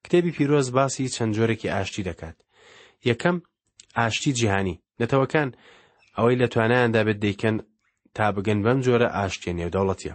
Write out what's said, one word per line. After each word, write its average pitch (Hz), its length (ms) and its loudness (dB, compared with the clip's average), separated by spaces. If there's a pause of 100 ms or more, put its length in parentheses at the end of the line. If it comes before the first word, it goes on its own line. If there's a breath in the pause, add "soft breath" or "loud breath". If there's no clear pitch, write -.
کتێبی 175 340 0
پیرۆز 143 360 2
باسی 131 440 0
چەند 113 180 -2
جۆرێکی 110 400 -2
ئاشتی 101 300 -4
دەکات. 82 340 -10 (680 soft breath)
یەکەم، 170 320 2 (580)
ئاشتی 117 380 0
جیهانی. 98 480 0 (140)
نەتەوەکان 135 540 0 (680 soft breath)
ئەوەی 123 260 2
لە 120 60 2
توانایاندا 117 560 2
بێت 107 180 0
دەیکەن 110 340 0 (600)
تا 107 160 0
بگەن 104 300 -2
بەم 123 200 2
جۆرە 120 280 2
ئاشتیە 95 440 -4
نێودەوڵەتیە. 87 600 -2